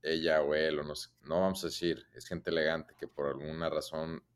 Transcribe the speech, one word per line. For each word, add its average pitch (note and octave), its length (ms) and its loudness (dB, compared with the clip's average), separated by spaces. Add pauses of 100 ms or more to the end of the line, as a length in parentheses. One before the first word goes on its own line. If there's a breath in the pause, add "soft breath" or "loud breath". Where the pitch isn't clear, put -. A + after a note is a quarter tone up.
ella D#2+ 400 4
o D2 140 2
él D#2 240 2
o D2+ 40 -4
no D2+ 120 -8
sé. - 140 -10 (140)
No D#2+ 180 2
vamos F#2+ 220 2
a E2+ 40 -2
decir, E2 460 -2
es B1+ 120 -14
gente F2 240 -6
elegante D#2+ 480 0
que C#2+ 100 -10
por C#2+ 200 -4
alguna D2+ 420 -4
razón D#2+ 540 -4 (120)